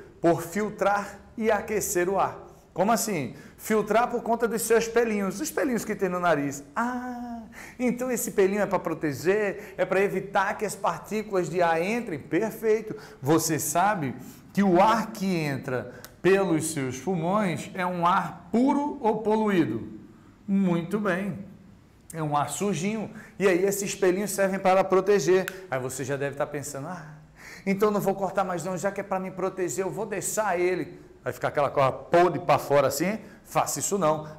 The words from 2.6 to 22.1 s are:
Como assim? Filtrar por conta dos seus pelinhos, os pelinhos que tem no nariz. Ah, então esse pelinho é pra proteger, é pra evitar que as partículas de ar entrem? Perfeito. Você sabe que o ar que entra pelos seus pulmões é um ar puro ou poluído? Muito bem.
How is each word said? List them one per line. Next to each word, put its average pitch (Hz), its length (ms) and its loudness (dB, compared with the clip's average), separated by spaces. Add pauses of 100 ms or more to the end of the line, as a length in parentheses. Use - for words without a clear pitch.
Como 196 180 2
assim? 175 460 -2 (180)
Filtrar 214 540 2
por 240 120 -4
conta 226 280 0
dos 220 140 -4
seus 226 260 2
pelinhos, 208 500 0
os 302 100 -4
pelinhos 254 360 -2
que 214 100 -4
tem 185 140 0
no 180 100 -2
nariz. 143 420 0 (140)
Ah, 240 680 -6 (360)
então 247 320 0
esse 226 200 -4
pelinho 196 320 4
é - 20 2
pra 185 140 0
proteger, 165 960 -2
é 180 80 2
pra 185 160 2
evitar 196 560 0
que 214 80 -4
as 190 100 -6
partículas 190 760 -2
de 175 120 0
ar 165 200 4
entrem? 196 380 -2
Perfeito. 214 800 0 (240)
Você 156 380 2
sabe 175 540 0 (380)
que 196 100 0
o 185 200 6
ar 220 320 4
que 185 240 0
entra 131 560 -4 (280)
pelos 180 520 4
seus 131 260 -4
pulmões 180 720 -2
é 185 120 -2
um 180 200 0
ar 180 460 0
puro 285 480 2
ou 220 200 2
poluído? 185 680 2 (580)
Muito 185 540 2
bem. 185 540 -4 (640)